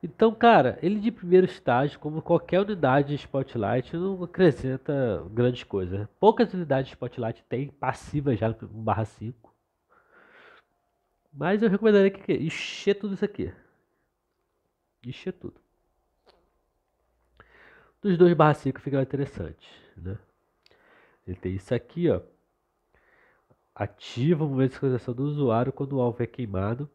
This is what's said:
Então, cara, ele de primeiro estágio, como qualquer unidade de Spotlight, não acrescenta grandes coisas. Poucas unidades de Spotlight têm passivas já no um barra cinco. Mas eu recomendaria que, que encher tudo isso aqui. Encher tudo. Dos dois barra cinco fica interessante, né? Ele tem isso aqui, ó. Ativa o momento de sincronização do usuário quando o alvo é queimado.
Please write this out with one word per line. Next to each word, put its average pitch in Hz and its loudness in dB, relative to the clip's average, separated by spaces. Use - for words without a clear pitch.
Então, 220 2
cara, 185 6
ele 208 0
de 208 -2
primeiro 180 4
estágio, 139 0
como 156 -8
qualquer 175 0
unidade 147 2
de 147 -2
Spotlight, 123 -4
não 185 -6
acrescenta 131 0
grandes 120 0
coisas. 95 -6
Poucas 220 4
unidades 135 -2
de - -20
Spotlight 117 -8
têm 135 -8
passivas - -4
já 113 0
no 113 -6
um 107 -14
barra 110 -2
cinco. - -16
Mas 180 -2
eu 226 4
recomendaria 202 4
que, 196 -16
que - -2
encher - -2
tudo 202 -8
isso 190 -6
aqui. - -6
Encher 127 -12
tudo. - -14
Dos 190 2
dois 175 8
barra 151 6
cinco - -6
fica 135 -2
interessante, 131 -8
né? - -10
Ele 90 -10
tem 95 -6
isso 95 -6
aqui, 165 -2
ó. 98 2
Ativa 143 -4
o 151 -2
momento 131 0
de - -20
sincronização 127 -4
do 123 -6
usuário 131 0
quando 139 -8
o 135 0
alvo 120 0
é 113 -2
queimado. 113 -6